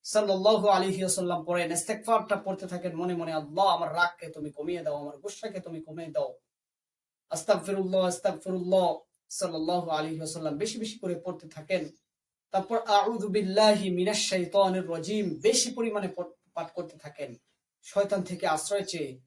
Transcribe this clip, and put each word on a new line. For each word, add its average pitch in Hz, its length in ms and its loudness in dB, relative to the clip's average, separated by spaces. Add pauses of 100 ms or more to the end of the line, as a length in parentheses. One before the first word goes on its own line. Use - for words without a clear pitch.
সাল্লাল্লাহু 202 640 4
আলাইহি 190 360 4
ওয়াসাল্লাম 175 420 0
পড়েন, 175 260 0
ইস্তেগফারটা 214 640 0
পড়তে 190 320 -6
থাকেন 180 280 -6
মনে 180 200 -2
মনে, 165 180 -4
"আল্লাহ, 156 320 0
আমার 165 280 2
রাগকে 170 360 2
তুমি 151 220 -8
কমিয়ে 160 320 -6
দাও, 147 120 -2
আমার 147 220 -8
গোস্বাকে 202 420 -10
তুমি 165 220 -10
কমিয়ে 160 280 -12
দাও, 143 280 -4 (920)
আস্তাগফিরুল্লাহ, 190 720 0
আস্তাগফিরুল্লাহ", 185 960 2 (320)
সাল্লাল্লাহু 165 600 -2
আলাইহি 160 280 -2
ওয়াসাল্লাম 156 400 -6
বেশি 220 200 -4
বেশি 214 220 -8
করে 180 160 -4 (100)
পড়তে 165 220 -8
থাকেন। 160 420 -4 (600)
তারপর 190 260 0
"আউযু 214 500 2
বিল্লাহি 196 640 4
মিনাশ 185 400 0
শাইতানির 185 600 2
রাজিম" 165 520 -2
বেশি 240 300 4
পরিমাণে 208 360 -2
পড়-, 175 240 -8 (220)
পাঠ 165 200 -6
করতে 156 240 -8
থাকেন। 139 380 -12 (480)
শয়তান 196 400 0
থেকে 180 240 -4
আশ্রয় 180 360 0
চেয়ে 143 440 -8